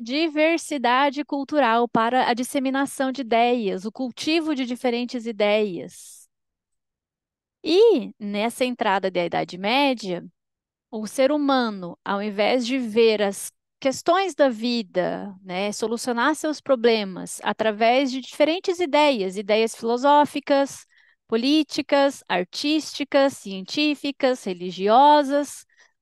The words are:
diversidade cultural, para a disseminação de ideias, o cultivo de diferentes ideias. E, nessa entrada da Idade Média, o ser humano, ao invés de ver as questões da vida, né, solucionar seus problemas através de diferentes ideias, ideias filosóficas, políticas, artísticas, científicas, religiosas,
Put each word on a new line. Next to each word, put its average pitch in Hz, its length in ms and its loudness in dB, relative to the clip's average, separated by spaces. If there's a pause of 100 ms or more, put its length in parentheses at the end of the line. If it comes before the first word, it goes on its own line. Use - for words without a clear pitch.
diversidade 285 1200 0
cultural, 262 640 0
para 233 420 2
a 247 60 2
disseminação 262 800 -2
de 262 80 -8
ideias, 226 640 0
o 220 80 -6
cultivo 311 640 -2
de 254 120 -2
diferentes 240 600 -4
ideias. 208 1000 -2 (1300)
E, 330 560 4
nessa 214 460 -4
entrada 214 460 0
da 175 140 -2
Idade 170 340 -4
Média, 214 680 -2 (640)
o 214 160 -8
ser 262 240 0
humano, 240 760 0
ao 202 180 -2
invés 214 440 0
de 262 120 -2
ver 220 440 2
as 196 300 -4 (260)
questões 339 560 0
da 285 140 4
vida, 196 920 -4
né, 190 280 -4
solucionar 233 640 -2
seus 311 260 -4
problemas 214 840 0
através 226 680 2
de 262 100 -6
diferentes 339 600 -2
ideias, 269 560 2
ideias 220 380 0
filosóficas, 277 1120 2 (420)
políticas, 277 1000 0
artísticas, 277 1080 -2
científicas, 262 1080 -4
religiosas, 240 1200 2 (360)